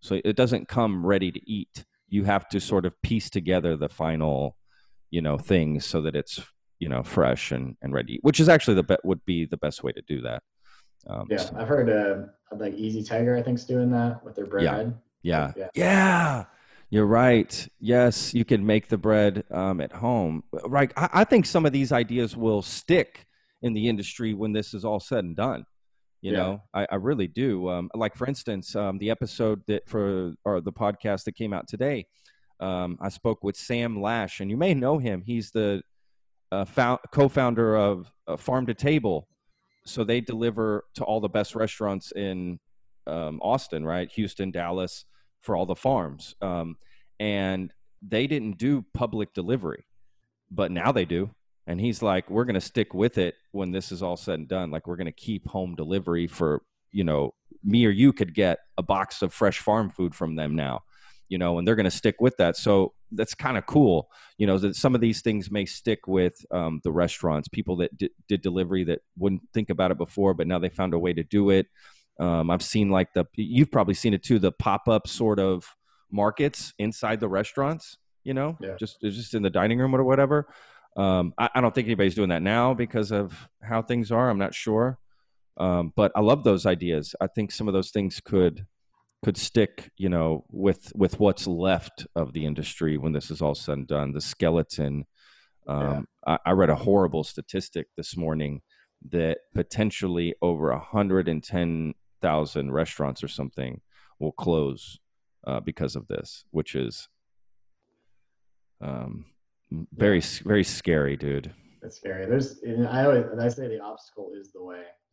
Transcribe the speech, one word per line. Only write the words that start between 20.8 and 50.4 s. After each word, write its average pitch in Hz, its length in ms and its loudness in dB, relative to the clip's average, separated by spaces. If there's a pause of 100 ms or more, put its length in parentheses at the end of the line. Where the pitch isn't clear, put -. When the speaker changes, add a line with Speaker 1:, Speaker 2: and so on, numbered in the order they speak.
Speaker 1:
I, 165 160 0
I 190 100 6
think 220 220 6
some 160 200 2
of 147 60 4
these 135 220 0
ideas 120 420 0
will 110 260 2
stick - 640 0 (360)
in 120 120 -2
the 107 140 0
industry 110 460 -2
when 104 180 -2
this 107 220 -2
is 98 100 -10
all 107 160 -2
said 110 240 -4
and 87 120 -6
done. 101 300 -4 (560)
You 95 120 -4
Speaker 2:
Yeah. 98 40 0
Speaker 1:
know, 95 240 -2 (120)
I, 98 180 -2
I - 40 -4
really 101 320 -2
do. 95 420 -2
Um, 90 260 -4
like, 110 200 -2
for 127 120 -6
instance, 113 480 -8
um, 101 220 -2
the 101 140 -4
episode 110 560 -2
that 104 220 -2
for, 95 440 -2 (120)
or 98 160 0
the 92 120 -6
podcast 104 500 -2
that 101 120 -8
came 107 180 -6
out 90 160 -6
today, 120 360 -4 (540)
um, 90 420 -4
I 98 80 -6
spoke - 360 -4
with 98 100 -2
Sam 117 460 -4
Lash, 107 400 -4
and 98 100 -6
you 113 60 -2
may 180 160 2
know 139 260 0
him. 104 260 -4
He's 117 260 -4
the, 101 300 0 (680)
uh, 98 140 -2
fou-, 123 340 0 (120)
co-founder 120 680 4
of, 101 360 0 (140)
uh, 82 100 -4
Farm 127 300 -2
to 117 60 -2
Table. 113 540 0 (580)
So - 180 -4
they 117 180 2
deliver 110 640 -2 (100)
to - 80 -4
all 110 180 0
the 104 80 -2
best 104 260 -2
restaurants 107 560 -2
in, 92 480 -6 (480)
um, 78 340 -6
Austin, 92 440 -2
right? 87 260 -4
Houston, 98 400 -6
Dallas, 87 540 -6 (360)
for 101 160 -2
all 90 80 0
the 87 100 -4
farms. 87 640 -2
Um, 85 360 -6 (420)
and 95 540 -2 (280)
they 107 260 -2
didn't 110 300 -4
do 127 360 0
public 110 400 -4
delivery, 92 520 -4 (640)